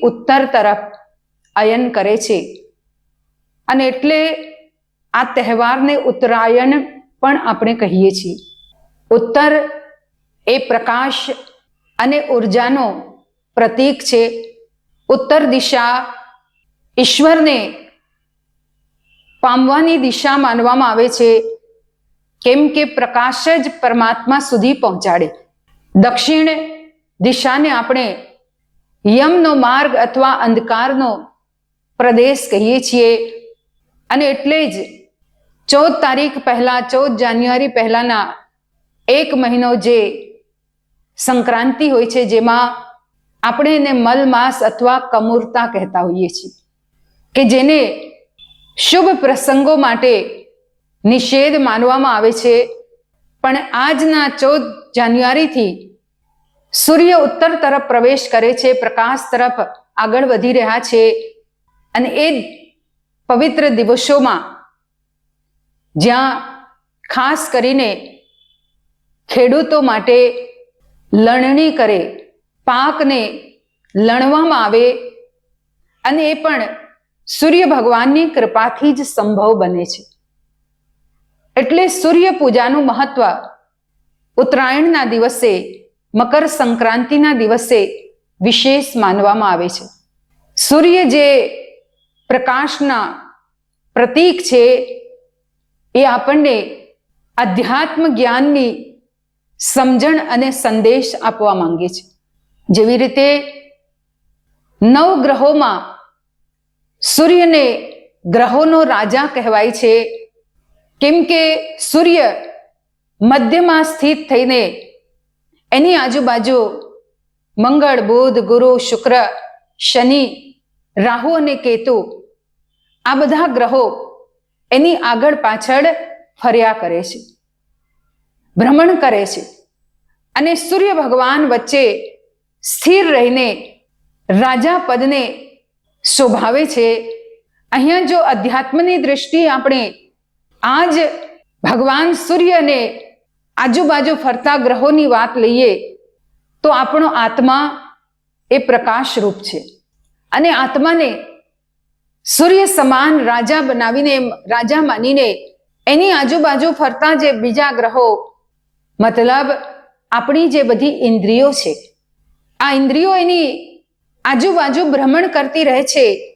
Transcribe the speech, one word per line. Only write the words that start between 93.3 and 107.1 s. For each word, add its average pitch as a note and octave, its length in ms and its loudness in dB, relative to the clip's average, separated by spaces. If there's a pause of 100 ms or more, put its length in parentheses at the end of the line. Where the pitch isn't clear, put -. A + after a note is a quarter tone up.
પ્રતીક B3+ 460 2
છે, B3 220 4 (1300)
એ B3+ 120 4
આપણને C4 500 2 (800)
અધ્યાત્મ C4 720 -2
જ્ઞાનની B3+ 640 0 (880)
સમજણ C4 580 0 (100)
અને B3 240 -2
સંદેશ A3+ 600 0
આપવા G#3+ 400 -2
માંગે E3+ 340 -2
છે. - 160 -14 (640)
જેવી A3 340 2
રીતે C4+ 260 2 (1500)
નવ C#4+ 300 4 (120)
ગ્રહોમાં C4+ 580 0 (1200)
સૂર્યને E4 640 4 (600)